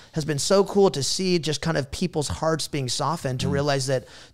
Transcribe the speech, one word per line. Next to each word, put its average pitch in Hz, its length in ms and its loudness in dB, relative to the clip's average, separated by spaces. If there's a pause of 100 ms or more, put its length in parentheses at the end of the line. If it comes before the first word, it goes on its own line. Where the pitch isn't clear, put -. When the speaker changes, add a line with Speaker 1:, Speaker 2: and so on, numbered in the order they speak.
(120)
Speaker 1:
has 160 120 -2
been 147 160 -2
so 196 240 4
cool 190 280 4
to 143 100 -2
see 180 380 0
just 143 220 -4
kind 160 160 0
of 139 120 -2
people's 160 380 -2
hearts 160 400 -2
being 135 220 -4
softened 139 500 -2
to - 80 -2
Speaker 2:
Mm. 139 60 0
Speaker 1:
realize 139 340 0
that 131 180 0 (280)